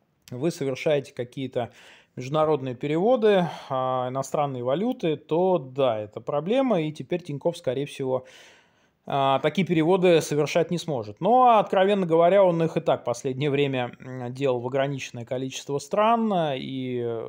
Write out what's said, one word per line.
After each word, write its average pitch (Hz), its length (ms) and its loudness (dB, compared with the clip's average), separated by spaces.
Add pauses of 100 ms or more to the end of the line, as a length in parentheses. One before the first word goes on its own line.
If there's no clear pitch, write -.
(320)
вы 127 200 -2
совершаете 139 640 -2
какие-то 123 580 -6 (440)
международные 135 600 0
переводы, 196 680 2 (240)
а, 127 400 -2
иностранные 135 540 -4
валюты, 165 540 -2
то 180 420 2
да, 127 400 0
это 107 220 -10
проблема, 190 600 0
и 156 120 -4
теперь 170 280 -6
Тинькофф, 156 360 -4
скорее 135 280 -4
всего, 131 400 -4 (800)
а, 135 340 2
такие 156 280 0
переводы 175 540 4
совершать 151 500 0
не 175 60 -2
сможет. 113 440 -8
Но, 233 380 6
откровенно 196 460 2
говоря, 170 380 6
он 170 200 2
их 160 140 -2
и - 40 -2
так 143 200 0
в - 20 -18
последнее 131 480 -4
время, 135 480 0
м, 127 340 -10
делал 127 280 0
в 120 60 -6
ограниченное 135 580 -4
количество 131 540 -6
стран, 220 540 0 (220)
и 131 440 -6 (300)